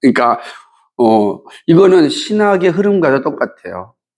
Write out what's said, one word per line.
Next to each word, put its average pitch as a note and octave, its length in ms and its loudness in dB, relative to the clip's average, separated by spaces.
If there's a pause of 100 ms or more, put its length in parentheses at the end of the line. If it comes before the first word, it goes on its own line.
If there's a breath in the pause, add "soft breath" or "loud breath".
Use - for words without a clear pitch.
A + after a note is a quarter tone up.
그러니까, A#2+ 400 0 (560 loud breath)
어, A2 440 0 (260 loud breath)
이거는 F3 420 4
신학의 G3 600 -2
흐름과도 E3 520 0
똑같아요. A2 720 -10 (240)